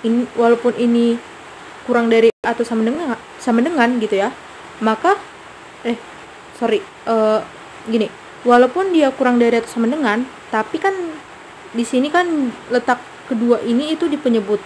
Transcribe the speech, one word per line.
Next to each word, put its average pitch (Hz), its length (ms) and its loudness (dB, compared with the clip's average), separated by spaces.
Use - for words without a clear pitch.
in-, 240 320 0
walaupun 233 400 2
ini 233 400 2
kurang 233 160 2
dari 226 240 6
atau 233 180 -2
sama 226 240 -2
dengan, 277 320 -4
sama 233 240 2
dengan 254 320 0
gitu 214 160 -2
ya, 196 160 0
maka, 220 400 0
eh, 233 160 -4
sorry, 220 300 -2
eh, 220 320 2
gini, 220 240 -2
walaupun 254 480 4
dia 302 240 4
kurang 247 240 2
dari 233 160 2
atau 226 160 -4
sama 226 160 0
dengan, 254 400 -2
tapi 220 240 -4
kan 392 160 0
di 233 80 -4
sini 262 320 0
kan 320 400 0
letak 247 320 0
kedua 233 320 2
ini 294 320 0
itu 339 80 -2
di 294 160 -2
penyebut. 214 460 0